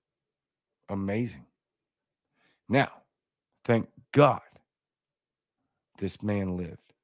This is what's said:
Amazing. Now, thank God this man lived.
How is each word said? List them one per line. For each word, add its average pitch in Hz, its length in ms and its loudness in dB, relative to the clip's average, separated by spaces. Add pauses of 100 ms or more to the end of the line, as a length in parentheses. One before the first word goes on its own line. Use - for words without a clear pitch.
(880)
Amazing. 98 560 -4 (1200)
Now, 131 240 2 (720)
thank 117 240 2 (240)
God 135 280 6 (1600)
this - 240 -8
man 98 340 -2
lived. 85 480 -10